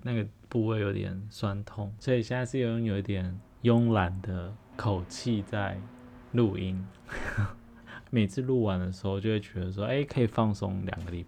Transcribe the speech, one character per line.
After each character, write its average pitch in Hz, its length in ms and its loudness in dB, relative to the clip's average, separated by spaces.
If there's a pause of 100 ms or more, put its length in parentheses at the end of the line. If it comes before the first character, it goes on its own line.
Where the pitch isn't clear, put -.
那 123 100 -4
个 107 160 0 (220)
部 113 160 2
位 110 140 0
有 101 120 2
点 98 380 -4
酸 101 340 -4
痛， 104 360 -8
所 - 120 0
以 123 80 6
现 117 160 -2
在 127 80 0
是 123 140 -2
有， 117 220 2
有 107 180 2
一 101 60 2
点 92 360 -2 (220)
慵 117 320 6
懒 95 300 2
的 92 280 -4 (240)
口 92 320 0
气 110 360 -2
在 98 360 -2 (520)
录 117 260 4
音。 92 260 -2 (640)
<laughs> - 640 -14
每 113 160 4
次 131 160 -2
录 127 220 2
完 95 160 2
的 92 120 -2
时 92 140 -8
候 98 140 0
就 104 100 0
会 107 100 2
觉 95 240 -6
得 92 80 -4
说 98 140 -4
，“哎， 135 180 0
可 139 160 -2
以 120 60 6
放 110 260 2
松 98 320 -2
两 87 220 -4
个 87 60 -8
礼 87 160 -6